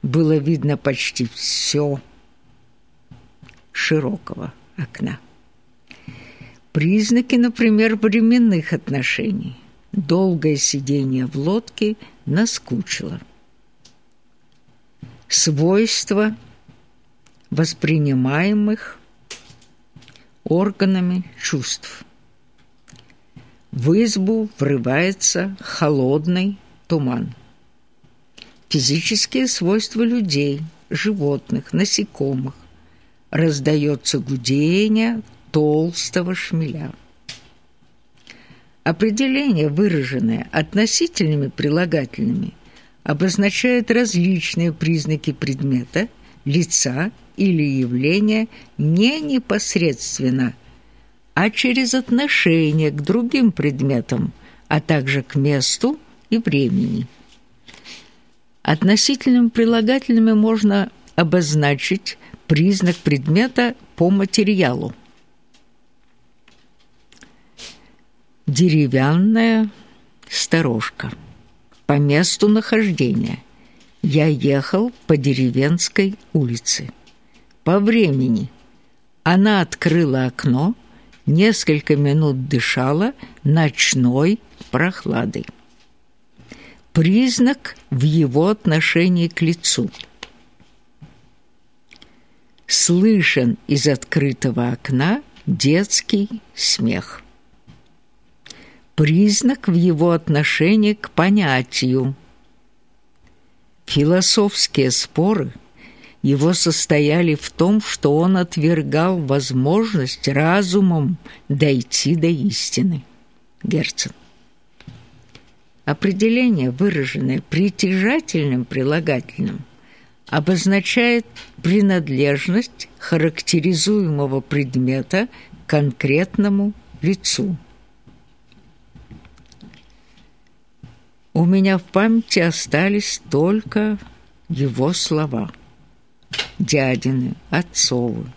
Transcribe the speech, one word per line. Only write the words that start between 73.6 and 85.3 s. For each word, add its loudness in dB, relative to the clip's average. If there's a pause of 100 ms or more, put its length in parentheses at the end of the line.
Я 2
ехал 0 (140)
по 4
деревенской 0 (160)
улице. -2 (720)
По 2
времени. 2 (720)
Она 4
открыла 0
окно, 0 (520)
несколько 2
минут 2
дышала 0 (320)
ночной 2 (320)
прохладой. -2 (1500)